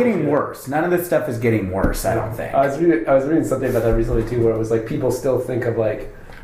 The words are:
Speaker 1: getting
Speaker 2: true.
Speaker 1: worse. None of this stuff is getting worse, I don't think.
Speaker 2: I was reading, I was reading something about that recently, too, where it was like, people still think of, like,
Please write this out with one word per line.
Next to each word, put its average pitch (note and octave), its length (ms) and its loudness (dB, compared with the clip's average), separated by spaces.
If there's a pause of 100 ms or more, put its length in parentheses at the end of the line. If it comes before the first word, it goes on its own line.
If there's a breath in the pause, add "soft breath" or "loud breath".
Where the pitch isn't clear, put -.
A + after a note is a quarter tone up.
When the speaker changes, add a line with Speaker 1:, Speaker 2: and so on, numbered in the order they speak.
Speaker 1:
getting G#3+ 200 2
Speaker 2:
true. C#3+ 80 0
Speaker 1:
worse. - 360 -2
None D3+ 160 0
of F3 80 0
this E3+ 140 0
stuff - 220 0
is B2 100 -4
getting A2 340 0
worse, - 340 0
I F#2+ 100 2
don't - 180 -2
think. - 220 -8
Speaker 2:
I C#3 100 4
was C#3+ 140 -2
reading, E3 280 2
I C#3 60 4
was C3+ 120 4
reading D3 180 2
something B2+ 260 -2
about A#2 140 0
that A2+ 120 4
recently, A2+ 320 2
too, A#2+ 160 0
where A2+ 100 4
it A2+ 40 -2
was A2 140 -2
like, A2+ 140 0
people B2+ 260 -2
still B2+ 280 0
think A#2+ 260 -4
of, A#2 120 -2
like, - 360 -2 (300 loud breath)